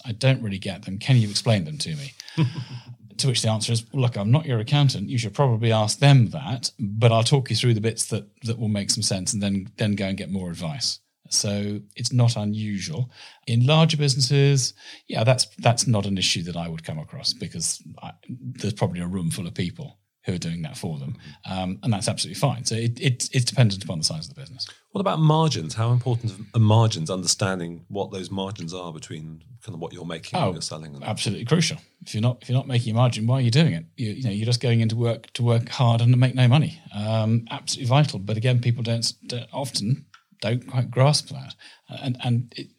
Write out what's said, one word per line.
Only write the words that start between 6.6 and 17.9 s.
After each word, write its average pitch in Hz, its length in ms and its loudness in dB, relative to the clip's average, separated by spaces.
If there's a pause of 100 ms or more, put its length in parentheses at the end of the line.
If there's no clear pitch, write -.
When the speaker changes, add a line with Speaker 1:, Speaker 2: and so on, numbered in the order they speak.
Speaker 1:
but 110 320 2
I'll 113 100 6
talk 127 280 2
you 113 80 0
through 120 160 4
the 107 80 0
bits 107 240 -2
that, 101 200 -4 (180)
that 113 140 -4
will 110 120 -2
make 101 220 -2
some 107 120 -2
sense 92 300 -2
and 101 100 -4
then, 98 320 -2
then 104 200 0
go 98 100 -2
and 95 120 -4
get 87 140 -10
more 92 180 -4
advice." 82 500 -6 (300)
So 104 520 -2 (160)
it's 120 160 -4
not 117 240 4
unusual. 104 720 -4 (340)
In 120 200 4
larger 156 320 6
businesses, 139 760 4 (360)
yeah, 117 160 0
that's, 127 220 4 (100)
that's - 280 2
not 104 200 2
an 98 120 -2
issue 90 260 0
that 85 120 -8
I 85 140 -6
would 80 160 -10
come 80 120 -8
across - 360 -6
because - 500 -6 (180)